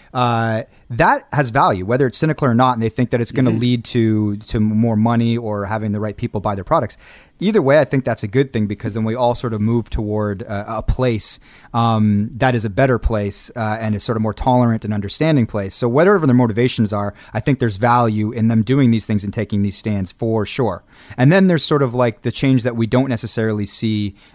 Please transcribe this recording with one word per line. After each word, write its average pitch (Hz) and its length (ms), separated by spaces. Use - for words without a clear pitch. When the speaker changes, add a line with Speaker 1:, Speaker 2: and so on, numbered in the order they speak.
Speaker 1:
Uh, 117 500
that 175 440
has 139 160
value, 117 360
whether 127 200
it's 120 120
cynical 156 300
or 117 60
not, 123 220
and 113 80
they 113 60
think 120 200
that 123 100
it's 117 120
gonna 131 180
Speaker 2:
Mm-hmm. 113 100
Speaker 1:
lead 123 260
to, 107 520
to 107 220
more 107 360
money 117 400
or 104 300
having 107 260
the 104 80
right 104 160
people 117 240
buy 104 160
their 95 80
products. 151 340
Either 202 200
way, 139 180
I 143 40
think 131 220
that's 113 180
a 104 60
good 131 240
thing, 110 120
because 101 280
then 110 100
we 110 100
all 120 220
sort 117 180
of 107 60
move 113 300
toward 104 540
a, 107 340
a 110 40
place, - 560
um, 110 640
that 127 180
is 110 80
a 113 60
better 127 280
place, 104 600
uh, 110 240
and 110 120
is 101 100
sort 117 120
of 110 60
more 110 120
tolerant 120 520
and 104 80
understanding 117 520
place. 98 300
So 123 140
whatever 165 360
their 127 100
motivations 117 580
are, 101 200
I 110 80
think 139 180
there's 110 160
value 113 560
in 113 160
them 113 160
doing 127 280
these 110 140
things 104 200
and 101 80
taking 104 300
these 101 120
stands 101 380
for 113 320
sure. 98 400
And 127 120
then 190 180
there's 170 180
sort 147 160
of, 120 120
like, 123 280
the 120 100
change 131 320
that 120 140
we 113 100
don't 127 220
necessarily 110 560
see, 104 500